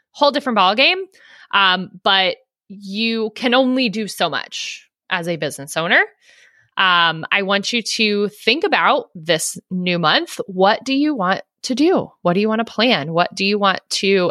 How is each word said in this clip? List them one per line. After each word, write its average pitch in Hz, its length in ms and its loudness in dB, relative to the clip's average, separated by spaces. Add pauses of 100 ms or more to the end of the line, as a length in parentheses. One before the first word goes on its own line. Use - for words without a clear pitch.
whole 285 220 2
different 247 260 -2
ballgame. 269 460 2 (460)
Um, 185 380 2 (140)
but 190 340 2 (320)
you 214 680 -4
can 240 180 0
only 254 340 2
do 208 200 -4
so 175 200 -2
much - 640 -10 (180)
as 175 200 -4
a 170 80 -2
business 147 420 -6
owner. 214 260 2 (720)
Um, 170 560 2
I 202 100 2
want 196 300 -2
you 240 80 -2
to 208 480 -2
think 240 360 -2
about 240 500 2
this 160 440 -4 (120)
new 180 280 -2
month. 175 480 -2
What 202 380 2
do 262 80 -4
you 294 220 0
want 190 260 -2 (220)
to 254 120 -4
do? 294 380 2 (100)
What 175 120 2
do 190 60 2
you 214 80 0
want 220 160 -2
to 226 80 -12
plan? 185 400 0
What 170 220 0
do 196 100 -4
you 202 140 0
want 196 300 0
to 196 420 0